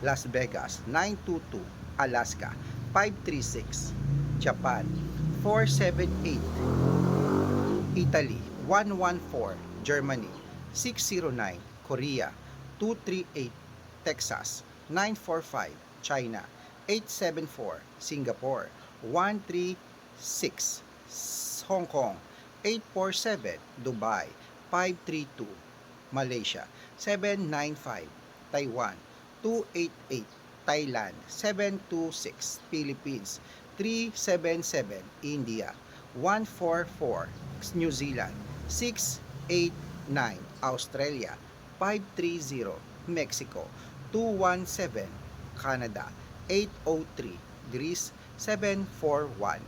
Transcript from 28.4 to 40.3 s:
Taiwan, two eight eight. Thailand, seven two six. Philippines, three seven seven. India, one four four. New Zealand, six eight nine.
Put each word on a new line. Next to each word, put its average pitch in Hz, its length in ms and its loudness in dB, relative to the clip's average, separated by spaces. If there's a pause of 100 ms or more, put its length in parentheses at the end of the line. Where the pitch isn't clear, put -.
Taiwan, 117 480 0 (400)
two 226 320 2
eight 170 240 0 (160)
eight. 123 160 -2 (400)
Thailand, 123 480 2 (160)
seven 202 560 2
two 165 240 0
six. - 560 -6
Philippines, 139 720 -4 (400)
three 226 320 0
seven 170 540 2
seven. 104 340 0 (240)
India, 117 480 -2 (480)
one 196 240 4
four 170 400 2 (160)
four. 107 320 0 (420)
New 165 160 4
Zealand, 131 460 -2 (340)
six - 480 0 (320)
eight 170 240 4 (320)
nine. 127 320 0 (240)